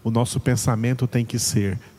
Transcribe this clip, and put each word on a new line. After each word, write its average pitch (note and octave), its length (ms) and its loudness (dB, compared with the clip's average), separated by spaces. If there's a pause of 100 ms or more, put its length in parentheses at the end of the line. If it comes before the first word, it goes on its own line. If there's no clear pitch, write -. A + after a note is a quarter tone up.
o A#2 80 -2
nosso A#2 300 0
pensamento B2 680 0
tem A#2+ 180 0
que B2 120 -6
ser G2 400 0 (220)